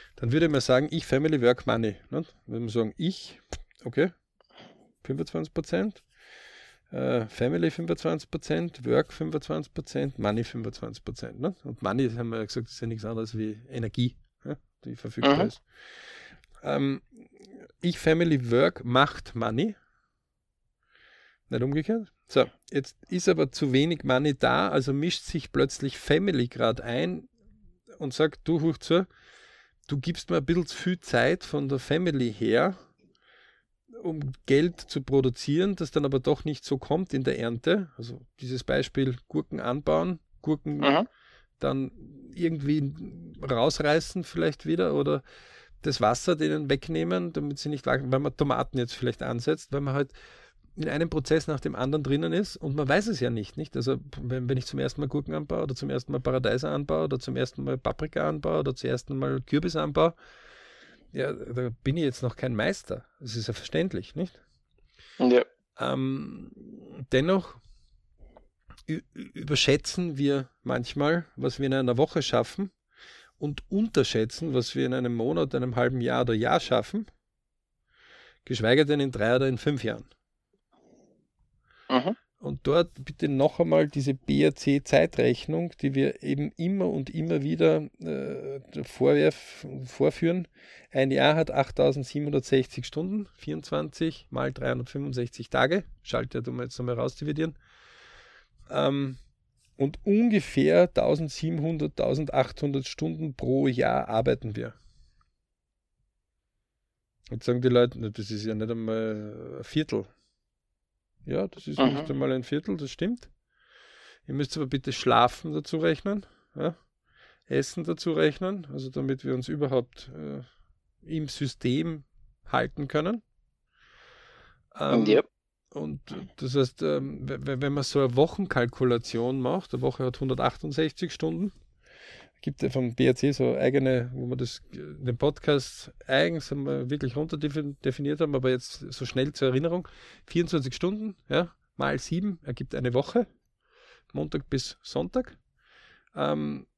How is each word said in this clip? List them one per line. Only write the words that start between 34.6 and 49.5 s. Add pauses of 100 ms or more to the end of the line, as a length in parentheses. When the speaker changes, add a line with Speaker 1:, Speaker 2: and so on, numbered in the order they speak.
Speaker 1:
zu
produzieren,
das
dann
aber
doch
nicht
so
kommt
in
der
Ernte.“
Also (180)
dieses
Beispiel (100)
Gurken
anbauen, (240)
Gurken
Speaker 2:
Mhm. (500)
Speaker 1:
dann (440)
irgendwie (480)
rausreißen
vielleicht
wieder
oder (580)
das
Wasser
denen
wegnehmen,
damit
sie
nicht
wachsen,
weil
man
Tomaten
jetzt
vielleicht
ansetzt,